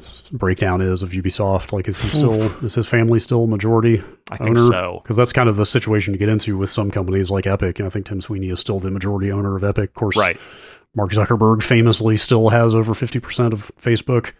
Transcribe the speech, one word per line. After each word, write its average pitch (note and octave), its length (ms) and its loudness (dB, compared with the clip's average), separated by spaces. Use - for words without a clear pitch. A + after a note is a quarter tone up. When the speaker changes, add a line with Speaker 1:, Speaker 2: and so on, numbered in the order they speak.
Speaker 1:
breakdown F#2 500 0
is F#2 220 0
of F2+ 80 -8
Ubisoft. F#2+ 600 -2
Like, G2 160 -4
is G2 140 -4
he G#2+ 80 -2
still, A#2 340 2
Speaker 2:
Oof. G#2+ 200 -4
Speaker 1:
is A2 100 -4
his A2+ 140 -2
family A2+ 320 2
still A#2 260 0
majority A2 560 2
Speaker 2:
I G#2 60 -10
think A#2 200 0
Speaker 1:
owner? A#2+ 140 6
Speaker 2:
so. F2+ 340 -4
Speaker 1:
'Cause A2+ 100 -4
that's A#2+ 160 2
kind B2+ 160 2
of G#2+ 80 2
the G#2 120 2
situation G#2 480 0
you - 20 -4
get G2+ 120 0
into G#2+ 280 0
with G2 140 -4
some G2+ 180 -2
companies F#2+ 400 -2
like G2 160 -2
Epic, F#2+ 320 -2
and G#2 80 -4
I F#2+ 60 -6
think G2+ 160 -8
Tim G2 140 -8
Sweeney F#2+ 280 -6
is F2+ 100 -2
still G2+ 200 -2
the F#2+ 100 -6
majority G2 420 -2
owner G2+ 240 -2
of F#2+ 80 -4
Epic. G2+ 280 -2
Of - 20 -20
course, G#2+ 240 -2
Speaker 2:
Right. F#2 220 0
Speaker 1:
Mark G2+ 160 -2
Zuckerberg G#2+ 500 2
famously A2+ 560 4
still A2+ 320 4
has A#2 240 4
over A2 220 0
fifty A#2+ 240 -4
percent A#2 340 0
of G#2 240 -8
Facebook. A#2+ 640 -2